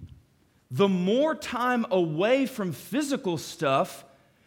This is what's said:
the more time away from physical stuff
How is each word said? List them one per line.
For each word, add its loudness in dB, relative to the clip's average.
the 4
more 2
time -2
away 2
from -4
physical -2
stuff -2